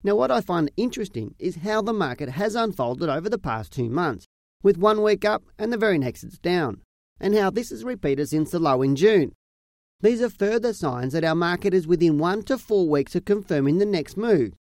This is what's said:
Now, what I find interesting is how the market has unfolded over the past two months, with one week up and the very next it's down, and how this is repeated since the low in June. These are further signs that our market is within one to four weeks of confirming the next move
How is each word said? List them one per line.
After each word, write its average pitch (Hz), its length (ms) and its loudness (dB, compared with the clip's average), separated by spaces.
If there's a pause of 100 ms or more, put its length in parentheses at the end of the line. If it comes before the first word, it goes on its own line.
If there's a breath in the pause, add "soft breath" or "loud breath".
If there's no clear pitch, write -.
Now, 202 100 2
what 247 160 2
I 240 100 2
find 170 360 -2
interesting 214 640 -4
is 175 160 -6
how 214 260 -2
the 220 100 -2
market 147 360 -4
has 202 260 -4
unfolded 165 540 -2
over 160 200 -2
the 233 80 -2
past 113 360 -6
two 120 180 -4
months, 139 360 -4 (360)
with 196 160 4
one 214 240 2
week 208 220 2
up 214 180 0 (160)
and 214 140 -4
the 240 40 -2
very 202 220 2
next 127 240 -4
it's - 160 -18
down, 165 440 -2 (360)
and - 160 0
how 196 160 4
this 226 220 -6
is 226 100 -12
repeated 151 460 -2
since 151 240 0
the 170 80 -2
low 135 200 2
in 139 140 2
June. 180 380 4 (680)
These 226 200 4
are 240 80 0
further 220 420 0
signs 131 420 -4
that 160 100 0
our 160 100 2
market 175 400 0
is 165 140 0
within 165 280 4
one 180 280 0
to 269 140 -2
four 196 300 2
weeks 147 280 0
of 175 80 -2
confirming 165 540 0
the 208 80 2
next 185 300 -4
move 185 360 2 (160)